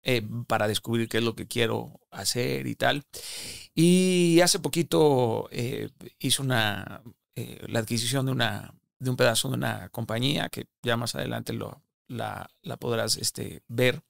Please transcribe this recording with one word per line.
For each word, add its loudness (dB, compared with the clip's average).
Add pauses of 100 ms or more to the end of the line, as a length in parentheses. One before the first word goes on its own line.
Eh, 2 (280)
para 4
descubrir 0
qué 0
es 2
lo 0
que -8
quiero -2 (100)
hacer -2
y -4
tal. 0 (720)
Y 6
hace 4
poquito, 2
eh, -4 (280)
hice 0
una, -2 (340)
eh, -10
la -2
adquisición -2
de -2
una, -2 (240)
de -4
un -2
pedazo 2
de -2
una -4
compañía -2
que -10 (160)
ya 0
más -4
adelante -4
lo, -8 (260)
la, -8 (120)
la -8
podrás, 0
este, -8
ver. 2